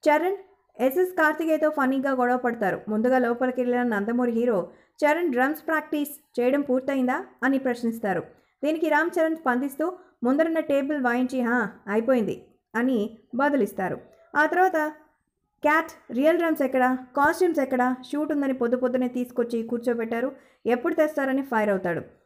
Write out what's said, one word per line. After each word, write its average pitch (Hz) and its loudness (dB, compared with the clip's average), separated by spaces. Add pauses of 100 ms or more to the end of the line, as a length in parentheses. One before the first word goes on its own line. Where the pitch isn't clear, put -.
చరణ్ 339 2 (440)
ఎస్ఎస్ 359 2
కార్తికేయతో 311 2
ఫన్నీగా 269 0
గొడవ 247 2
పడతారు. 233 -2
ముందుగా 233 2
లోపలికి 247 0
వెళ్ళిన 247 0
నందమూరి 240 0
హీరో 226 0 (360)
"చరణ్, 320 2
డ్రమ్స్ 262 0
ప్రాక్టీస్ 302 -4
చేయడం 262 2
పూర్తయిందా?" 262 0 (180)
అని 269 2
ప్రశ్నిస్తారు. 226 -2 (420)
దీనికి 311 0
రామ్ 302 2 (100)
చరణ్ 320 2
స్పందిస్తూ 277 -2 (320)
ముందరున్న 320 2
టేబుల్ 285 -2
వాయించి, 254 0
"హా, 240 0 (200)
అయిపోయింది" 220 0 (320)
అని 233 -2 (160)
బదులిస్తారు. 247 -2 (360)
ఆ 302 4
తర్వాత 320 2 (720)
"క్యాట్, 311 0
రియల్ 294 4
డ్రమ్స్ 330 0
ఎక్కడ? 254 2 (200)
కాస్ట్యూమ్స్ 320 2
ఎక్కడ? 254 0 (180)
షూట్ 302 -2
ఉందని 277 0
పొద్దు 247 0
పొద్దునే 254 0
తీసుకొచ్చి 240 -4
కూర్చోబెట్టారు, 233 -4 (340)
ఎప్పుడు 247 0
తెస్తారని?" 277 0
ఫైర్ 214 0
అవుతాడు. 180 -2 (240)